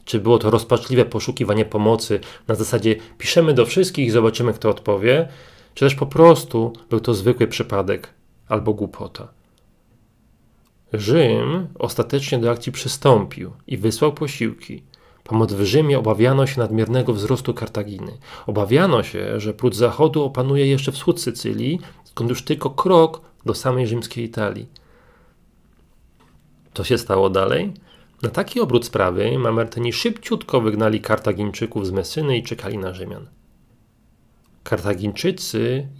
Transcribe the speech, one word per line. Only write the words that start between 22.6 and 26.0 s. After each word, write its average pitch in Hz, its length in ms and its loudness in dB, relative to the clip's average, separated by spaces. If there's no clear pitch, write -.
krok 160 500 4
do 110 80 -2
samej 127 320 -2
rzymskiej 117 380 -6
Italii. 107 440 -6